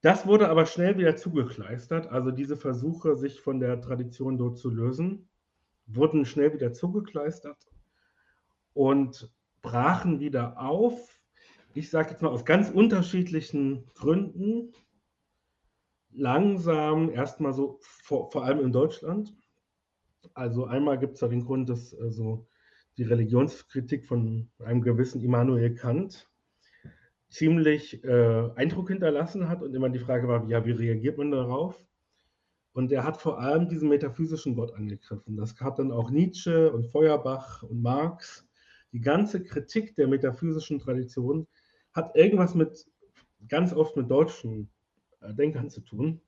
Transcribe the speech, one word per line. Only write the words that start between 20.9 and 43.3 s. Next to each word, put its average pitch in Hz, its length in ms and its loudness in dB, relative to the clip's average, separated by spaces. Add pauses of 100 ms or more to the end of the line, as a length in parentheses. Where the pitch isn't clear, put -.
gibt's 131 200 -6
da 123 60 0
den 120 180 -2
Grund, 131 240 -2
dass, 120 240 -6
äh, 113 200 -6
so 113 340 -6 (520)
die 127 40 -2
Religionskritik 120 1040 0
von 113 420 -2 (120)
einem 117 200 0
gewissen 120 420 0
Immanuel 120 520 2
Kant 127 560 -4 (1000)
ziemlich, 156 760 2
äh, 117 520 4
Eindruck 175 320 -2
hinterlassen 170 600 0
hat 175 120 -4
und 139 120 -8
immer 131 160 0
die 123 80 -4
Frage 123 300 -2
war, 117 200 0
ja, 113 160 0
wie 117 80 0
reagiert 117 460 -2
man 143 120 -2
darauf? 135 480 -2 (960)
Und 127 180 -2
er 131 140 0
hat 156 160 -4
vor - 180 -4
allem 156 300 0
diesen 156 220 0
metaphysischen 147 640 0
Gott 117 180 -4
angegriffen. 104 640 -10
Das 107 240 -8
hat 131 180 -6
dann 135 140 0
auch 117 180 -2
Nietzsche 165 640 2
und 120 140 -4
Feuerbach 143 760 0
und 120 200 -6
Marx. 143 640 -4 (440)
Die 117 100 -8
ganze 180 400 2
Kritik - 540 -6
der 139 120 4
metaphysischen 139 680 -2
Tradition 131 680 -4 (460)
hat 160 240 -2
irgendwas 180 380 6
mit, - 320 0 (600)